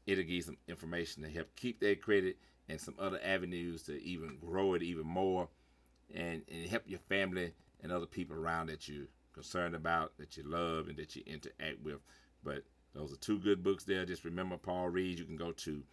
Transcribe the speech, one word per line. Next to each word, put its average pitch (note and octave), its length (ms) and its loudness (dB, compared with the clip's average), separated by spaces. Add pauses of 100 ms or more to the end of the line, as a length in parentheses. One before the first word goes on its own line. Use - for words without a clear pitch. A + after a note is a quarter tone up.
it'll F#2+ 160 6
give E2 80 -4
you F2 100 2
some D#2 160 -8 (100)
information E2 560 -4
to D#2 60 -8
help D#2 260 -6
keep A#2+ 260 -4
that G2+ 200 6
credit F#2+ 360 6 (300)
and D#2+ 140 -6
some - 180 -10
other F#2 240 0
avenues F2 600 0
to D2 200 -6
even D#2+ 340 -6
grow F#2 360 4
it E2+ 100 4
even E2 220 -2
more F#2 420 4 (640)
and, E2+ 280 -4 (100)
and E2+ 160 -6
help A2+ 200 0
your F2+ 120 -6
family F#2 540 0 (280)
and E2 100 -6
other F2 140 0
people D#2+ 300 -6
around E2 320 0
that D#2 200 -8
you're C#2+ 200 -8 (260)
concerned E2+ 420 -2
about, D#2+ 420 2
that D2+ 180 -14
you D2 80 -10
love, D#2+ 440 0
and D2+ 100 -8
that D#2 180 -10
you - 100 -10
interact D2+ 580 -8
with. D2 160 -6 (440)
But C#2+ 200 -4 (300)
those D2 200 -6
are C#2 40 -10
two G#2 220 0
good F#2 240 6
books F#2+ 200 4
there. F#2 220 2
Just F2 200 -4
remember F2+ 320 -2
Paul F2+ 320 0
Reeves. F2+ 300 2
You E2 60 -6
can D#2+ 120 -6
go E2+ 140 -2
to D2+ 420 -4